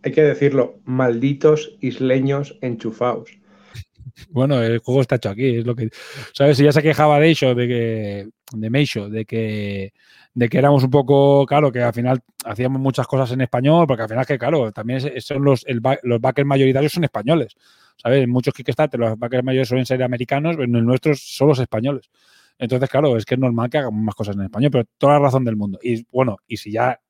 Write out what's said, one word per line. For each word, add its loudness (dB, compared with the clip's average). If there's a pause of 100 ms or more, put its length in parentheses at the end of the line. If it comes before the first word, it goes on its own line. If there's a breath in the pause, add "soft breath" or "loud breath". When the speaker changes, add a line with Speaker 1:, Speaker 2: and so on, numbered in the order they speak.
Speaker 1:
Hay -4
que 4
decirlo, 2
malditos 0
isleños -2
enchufaos. -6 (920 loud breath)
Speaker 2:
Bueno, 0
el 0
juego 0
está 0
hecho -4
aquí, -2
es -4
lo -2
que, -6 (420 loud breath)
¿sabes? 4
Si 4
ya 6
se 2
quejaba 4
de 6
Eisho, 2
de 0
que, -4 (240)
de -6
Meisho, -2
de -8
que, -6 (420 soft breath)
de 0
que 0
éramos 4
un 0
poco, 4
claro, 2
que -2
al 0
final -2 (240)
hacíamos -4
muchas -2
cosas -2
en -4
español, 2
porque -2
al -6
final -4
es -6
que, -2
claro, 0
también -6 (140)
es, -12
son -4
los, 2
el -4
ba-, 0
los 0
backers 0
mayoritarios 2
son -2
españoles, -2 (420 soft breath)
¿sabes? 2
En 0
muchos 0
Kickstarter -2
los -2
backers -2
mayores 0
suelen -2
ser 0
americanos, -2
pero -4
en 0
el 2
nuestro 2
son 0
los 4
españoles. -4 (480 soft breath)
Entonces, -2
claro, 2
es -2
que -2
es -2
normal 0
que -2
hagamos -4
más -2
cosas -6
en -4
español, 0
pero 0 (140)
toda 4
la 4
razón 2
del -2
mundo. -6
Y, -4
bueno, 0 (100)
y -10
si -14
ya -2